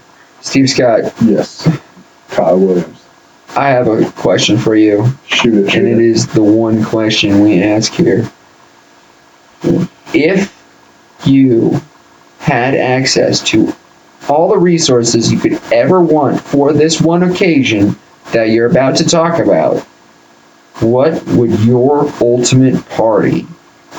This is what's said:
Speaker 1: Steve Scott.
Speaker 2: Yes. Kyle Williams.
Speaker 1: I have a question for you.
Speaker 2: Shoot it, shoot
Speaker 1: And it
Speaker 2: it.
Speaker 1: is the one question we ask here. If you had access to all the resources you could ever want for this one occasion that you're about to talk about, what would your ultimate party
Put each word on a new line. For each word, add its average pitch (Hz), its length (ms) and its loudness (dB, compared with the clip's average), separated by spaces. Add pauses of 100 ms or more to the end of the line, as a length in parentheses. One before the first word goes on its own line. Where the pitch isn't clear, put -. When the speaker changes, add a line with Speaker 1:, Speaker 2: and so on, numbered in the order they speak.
(420)
Speaker 1:
Steve 135 280 0
Scott. 120 420 0 (140)
Speaker 2:
Yes. - 420 -2 (640)
Kyle - 300 0
Williams. 180 440 -2 (520)
Speaker 1:
I 139 140 0
have 123 180 0
a 113 240 0
question - 480 -2
for 110 160 0
you. 107 320 2 (180)
Speaker 2:
Shoot 113 300 -2 (100)
it, - 60 -4
shoot - 80 -2
Speaker 1:
And 113 80 0
it 117 100 0
Speaker 2:
it. 117 80 2
Speaker 1:
is 113 220 0
the 110 160 0
one 110 420 0
question 110 560 -2
we 101 220 2
ask 107 280 -2
here. - 380 0 (1800)
If 185 400 0 (720)
you 135 560 2 (560)
had 131 380 -2
access - 760 -2
to - 240 0 (560)
all 160 200 0
the 208 100 0
resources 120 720 0
you 117 80 0
could - 200 -2 (140)
ever 139 260 2
want 151 400 0
for 139 340 0
this 156 280 0
one 170 220 2
occasion 131 720 0 (380)
that 113 160 0
you're 117 200 2
about 135 280 0
to 170 80 0
talk 165 340 0
about, 90 440 0 (960)
what 123 480 0
would 117 340 0
your 127 580 2
ultimate 123 680 2
party 110 560 0 (540)